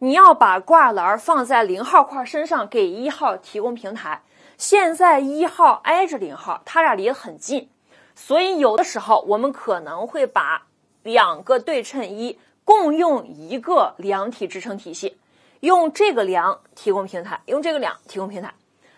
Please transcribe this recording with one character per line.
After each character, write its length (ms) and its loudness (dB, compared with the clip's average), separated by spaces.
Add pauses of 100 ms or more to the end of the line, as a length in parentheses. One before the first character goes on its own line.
你 120 -2
要 220 8
把 260 4
挂 320 4
篮 140 -2
儿 120 2
放 280 0
在 180 2
零 180 -4
号 220 6
块 220 -6
身 200 -6
上， 220 -4
给 180 0
一 240 -6
号 280 -4
提 240 -10
供 120 -4
平 220 -12
台。 260 -10 (360)
现 360 2
在 260 6
一 260 -2
号 400 4
挨 200 2
着 120 -8
零 180 -8
号， 300 -10
它 160 0
俩 140 2
离 120 -4
得 60 -2
很 240 -14
近， 320 -8 (460)
所 260 -2
以 160 -2
有 180 2
的 80 0
时 140 -6
候 300 0
我 100 0
们 160 -4
可 280 -4
能 260 -10
会 180 -2
把 400 -4 (380)
两 400 0
个 160 2
对 240 -4
称 200 -10
一 360 -10 (260)
共 300 4
用 320 0
一 320 -12
个 380 0
梁 340 -4
体 160 -12
支 120 -12
撑 160 -10
体 160 -16
系， 280 -12 (400)
用 340 2
这 180 2
个 120 -2
梁 360 -2 (140)
提 180 -4
供 140 -2
平 180 -10
台， 220 -12
用 160 -4
这 100 -4
个 60 -4
梁 180 -6 (120)
提 100 -14
供 100 -8
平 140 -14
台。 100 -16 (460)